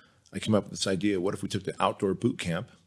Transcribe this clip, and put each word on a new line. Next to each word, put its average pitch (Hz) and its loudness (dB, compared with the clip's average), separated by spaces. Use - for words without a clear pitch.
I 95 -8
came 107 2
up 95 4
with - -14
this - -2
idea, 98 2
what 98 0
if - -8
we 98 -6
took 92 -4
the - -4
outdoor 98 2
boot 120 0
camp 90 -4